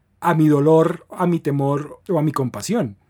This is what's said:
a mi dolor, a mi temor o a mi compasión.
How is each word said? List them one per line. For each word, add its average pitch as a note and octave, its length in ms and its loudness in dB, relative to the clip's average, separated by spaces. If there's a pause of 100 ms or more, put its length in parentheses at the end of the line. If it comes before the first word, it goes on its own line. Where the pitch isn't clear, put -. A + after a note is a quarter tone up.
(200)
a F3 140 0
mi D#3 140 4
dolor, D#3+ 600 2
a - 180 -2
mi E3+ 140 0
temor C#3+ 600 -4 (100)
o F3 80 0
a D3 40 0
mi D3+ 100 0
compasión. B2+ 640 -4 (120)